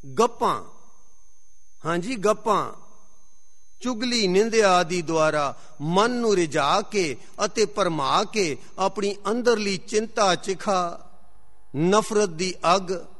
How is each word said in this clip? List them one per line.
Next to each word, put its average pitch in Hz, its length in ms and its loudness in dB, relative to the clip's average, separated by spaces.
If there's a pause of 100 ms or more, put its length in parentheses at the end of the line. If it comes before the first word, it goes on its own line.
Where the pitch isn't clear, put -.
(180)
ਗੱਪਾਂ, 214 440 2 (1200)
ਹਾਂਜੀ, 175 320 -2
ਗੱਪਾਂ, 202 560 2 (1080)
ਚੁਗਲੀ, 240 480 0
ਨਿੰਦਿਆ 208 440 6
ਆਦਿ 180 300 2
ਦੁਆਰਾ 151 520 2 (280)
ਮਨ 185 280 4
ਨੂੰ 233 240 2
ਰਿਝਾ 156 480 2
ਕੇ 185 340 -2 (280)
ਅਤੇ 214 220 2
ਭਰਮਾ 165 580 2
ਕੇ 180 320 -2 (220)
ਆਪਣੀ 196 360 0 (160)
ਅੰਦਰਲੀ 214 460 2 (100)
ਚਿੰਤਾ 214 500 2
ਚਿਖਾ, 180 720 -2 (640)
ਨਫ਼ਰਤ 202 560 4
ਦੀ 175 220 -4 (240)
ਅੱਗ 185 160 -2 (280)